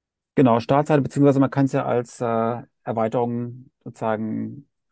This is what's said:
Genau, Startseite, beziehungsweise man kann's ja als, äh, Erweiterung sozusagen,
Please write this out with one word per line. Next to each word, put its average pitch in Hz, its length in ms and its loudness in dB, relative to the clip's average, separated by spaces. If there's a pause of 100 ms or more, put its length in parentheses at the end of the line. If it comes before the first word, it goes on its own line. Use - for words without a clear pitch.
(360)
Genau, 120 240 6
Startseite, 143 420 2
beziehungsweise 139 380 2
man 131 100 2
kann's 139 220 0
ja 135 120 -2
als, 123 360 -4
äh, 117 420 -2 (220)
Erweiterung 120 840 -4 (120)
sozusagen, 110 840 -6 (240)